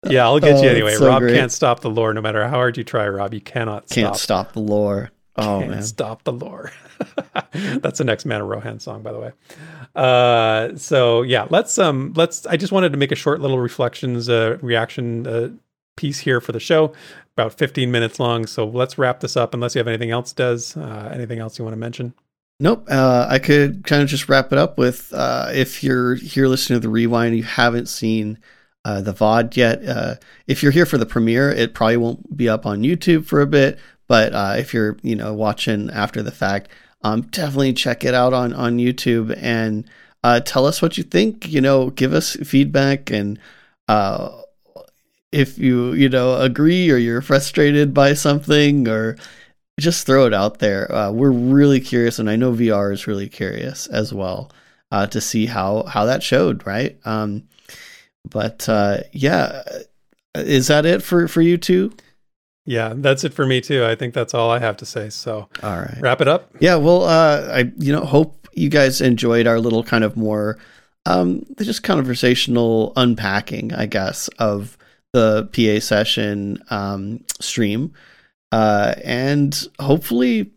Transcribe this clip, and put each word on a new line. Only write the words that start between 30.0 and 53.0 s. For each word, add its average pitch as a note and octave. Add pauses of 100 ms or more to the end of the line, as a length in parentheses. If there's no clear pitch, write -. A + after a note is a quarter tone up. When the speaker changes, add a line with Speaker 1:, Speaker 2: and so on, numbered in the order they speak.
Speaker 2:
if -
you're C#3+
here E3+
for D3+
the A2+
premiere, A#2
it A2+
probably A2+
won't A#2
be A#2+
up A2
on G2+
YouTube E3
for D3
a C#3+
bit. C#3+ (300)
But, A2+
uh, G2+
if A#2+
you're, G#2+
you A2+
know, G#2+
watching G#2+
after G#2
the A2+
fact, G2 (340)
um, A2
definitely C#3
check B2
it B2+
out B2+
on, B2
on A#2+
YouTube A#2+
and, A2+ (380)
uh, A#2+
tell C3
us D3
what E3
you F#3
think. G#3
You D3
know, C3
give C3
us -
feedback C#3
and, G#2 (500)
uh, G#2+ (1040)
if C#3+
you, B2
you C#3
know, B2+
agree D#3
or C3
you're A#2
frustrated C#3+
by C#3
something C#3+
or A2 (640)
just E3
throw C3+
it A2
out G2+
there. G2
Uh, G2+
we're C3
really C3+
curious, A#2+
and G#2+
I A2
know B2+
V A#2
R G2+
is F#2+